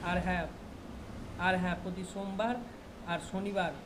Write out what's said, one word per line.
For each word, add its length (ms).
আর 140
হ্যাঁ, 200
আর 160
হ্যাঁ, 200
প্রতি 220
সোমবার 400
আর 80
শনিবার 420